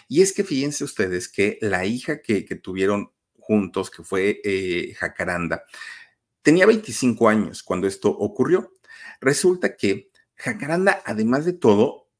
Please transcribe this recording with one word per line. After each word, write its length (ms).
Y 160
es 100
que 120
fíjense 400
ustedes 440
que 320
la 260
hija 360
que, 220
que 100
tuvieron 560
juntos, 540
que 140
fue, 400
eh, 500
Jacaranda, 720
tenía 240
veinticinco 600
años 360
cuando 240
esto 220
ocurrió. 640
Resulta 560
que 340
Jacaranda, 680
además 420
de 80
todo, 640